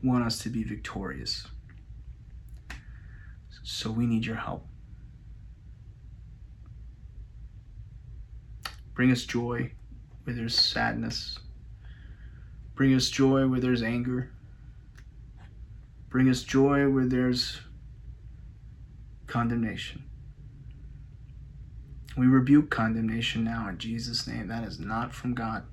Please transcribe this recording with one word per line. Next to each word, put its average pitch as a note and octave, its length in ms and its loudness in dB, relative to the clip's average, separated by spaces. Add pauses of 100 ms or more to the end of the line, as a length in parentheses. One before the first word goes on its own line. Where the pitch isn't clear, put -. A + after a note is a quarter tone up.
want B2 220 4
us A2+ 160 0
to A#2 80 -4
be A2+ 160 0
victorious. F#2+ 800 -6 (2250)
So - 280 -6
we A#2 160 2
need A2+ 200 4
your A2+ 100 -2
help. - 300 -6 (4000)
Bring B2+ 160 8
us B2 140 6
joy A#2+ 480 0 (520)
where A#2+ 120 -4
there's A#2 180 -2
sadness. - 840 2 (1400)
Bring C3+ 200 8
us B2+ 140 6
joy C3+ 380 8
where B2+ 140 4
there's B2 220 4
anger. B2 480 0 (1800)
Bring C3 200 6
us B2+ 140 4
joy C#3 480 6
where C3 160 6
there's B2 540 2 (1700)
condemnation. A#2 800 -2 (2250)
We B2+ 80 8
rebuke C3+ 420 10
condemnation A2+ 760 2
now A2+ 260 -2
in F#2+ 80 -6
Jesus' A#2 480 -4
name. A#2 220 -4
That A2+ 160 -4
is G2 140 -8
not A2+ 360 -4
from B2+ 180 -2
God. A2+ 400 -2